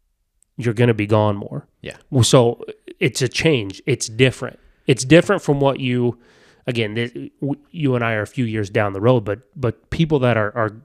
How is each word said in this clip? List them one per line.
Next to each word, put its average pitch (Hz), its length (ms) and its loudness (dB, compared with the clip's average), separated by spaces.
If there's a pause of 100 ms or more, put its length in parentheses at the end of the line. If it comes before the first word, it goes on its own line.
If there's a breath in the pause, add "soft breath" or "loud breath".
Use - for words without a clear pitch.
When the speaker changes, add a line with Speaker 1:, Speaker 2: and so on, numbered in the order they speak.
(560)
Speaker 1:
you're 117 180 -4
gonna 120 200 2
be 104 120 -4
gone 107 300 2
more. 131 300 -12 (160)
Speaker 2:
Yeah. - 140 -14 (140)
Speaker 1:
Well, 127 140 2
so 120 380 4 (380)
it's 156 200 -2
a - 80 0
change. 123 580 -2
It's 123 200 -2
different. 120 520 0 (280)
It's 131 180 0
different 170 380 4
from 143 180 0
what 139 200 0
you, 123 380 -2 (480 soft breath)
again, 113 280 -4
th-, 120 460 -8
w-, 143 200 -6 (100)
you 139 260 -2
and 120 80 -2
I 113 100 -2
are 107 80 -2
a 101 40 -6
few 127 180 -6
years 107 260 -4
down 104 220 0
the 98 80 -8
road, 117 240 4
but, 101 160 -6 (200)
but - 300 -4
people 156 300 0
that 120 160 2
are, 107 200 -2
are 110 140 0 (140)